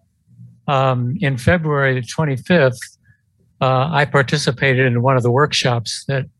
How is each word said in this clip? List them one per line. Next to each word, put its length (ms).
Um, 520
in 180
February 640
the 60
twenty-fifth, 920
uh, 320
I 120
participated 800
in 160
one 160
of 60
the 80
workshops 760
that, 180